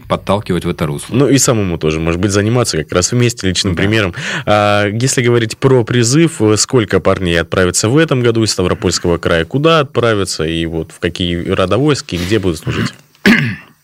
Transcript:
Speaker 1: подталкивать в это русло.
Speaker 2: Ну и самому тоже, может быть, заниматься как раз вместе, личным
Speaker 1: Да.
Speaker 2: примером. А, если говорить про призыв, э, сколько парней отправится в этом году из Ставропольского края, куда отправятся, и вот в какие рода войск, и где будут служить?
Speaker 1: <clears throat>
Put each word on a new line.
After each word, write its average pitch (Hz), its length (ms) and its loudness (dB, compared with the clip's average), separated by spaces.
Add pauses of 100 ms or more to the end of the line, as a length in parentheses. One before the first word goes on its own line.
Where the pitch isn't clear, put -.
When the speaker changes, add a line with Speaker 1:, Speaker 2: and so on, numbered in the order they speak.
Speaker 1:
подталкивать 95 560 -2
в 87 60 -4
это 85 160 -4
русло. 73 280 -8
Speaker 2:
Ну 131 140 2
и 135 100 4
самому 104 400 0
тоже, 78 220 -2
может 82 220 -2
быть, 104 100 0
заниматься 107 460 0
как 76 160 -6
раз 87 180 0
вместе, 120 380 0
личным 92 260 -2
Speaker 1:
Да. 87 60 -2
Speaker 2:
примером. 101 320 0 (320)
А, 104 420 2
если 120 340 -2
говорить 117 360 0
про 131 260 4
призыв, 123 580 2
э, 107 140 4
сколько 101 460 0
парней 90 400 0
отправится 90 480 0
в 131 80 2
этом 156 240 2
году 113 220 2
из 107 80 -2
Ставропольского 90 640 0
края, 85 260 0
куда 156 380 2
отправятся, 110 640 -2
и 82 200 -2
вот 80 280 -6
в - 60 -20
какие 87 500 -4
рода 95 280 0
войск, 139 360 0
и 87 40 -4
где 90 220 0
будут 90 200 -2
служить? - 340 -6 (320)
Speaker 1:
<clears throat> 160 460 0 (120)